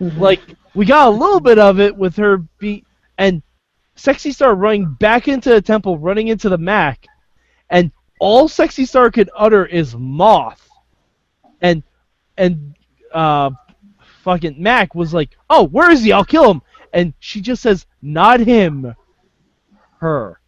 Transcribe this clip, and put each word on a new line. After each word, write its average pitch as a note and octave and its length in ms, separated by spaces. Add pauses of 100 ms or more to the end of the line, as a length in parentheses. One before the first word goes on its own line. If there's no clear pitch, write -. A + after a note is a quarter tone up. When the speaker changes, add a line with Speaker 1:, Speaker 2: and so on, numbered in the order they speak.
Speaker 1:
Mm-hmm. E3 200
Speaker 2:
Like, F#3+ 200 (360)
we G3 100
got C4+ 220
a - 20
little E4 300
bit A#3 180
of G3 220
it G3+ 160
with F#3+ 200
her G#3 200 (220)
be-, G#3 260 (340)
and F#3 240 (540)
Sexy C#4+ 340
Star B3+ 240
running F#3+ 460
back A3 260
into C4+ 220
the A3+ 120
temple, F#3+ 380
running G3+ 300
into A3 200
the F#3 100
Mac, E3+ 460 (680)
and F3 200 (300)
all A#3 260
Sexy D4+ 400
Star B3 240
could G#3 260
utter G#3 300
is D#3 300
"Moth." C#3 720 (920)
And, E3+ 220 (560)
and, D#3 360 (400)
uh, D3+ 360 (720)
fucking E3 400
Mac A3 320
was E3+ 200
like, D#3 160 (180)
"Oh, C#4+ 160
where C4 260
is C#4 140
he? G#3 80
I'll G3 120
kill D4+ 260
him." D3+ 120 (300)
And F3 260
she - 220
just A#3 220
says, G3+ 240 (160)
"Not E3+ 380
him. E3 540 (1040)
Her." C3+ 500